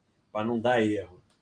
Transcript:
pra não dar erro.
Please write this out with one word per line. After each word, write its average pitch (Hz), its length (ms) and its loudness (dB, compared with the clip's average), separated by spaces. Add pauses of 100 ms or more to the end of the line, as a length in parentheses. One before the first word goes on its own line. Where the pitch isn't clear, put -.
(320)
pra 107 100 -4
não 117 160 -2
dar 117 240 2
erro. 104 400 -2 (200)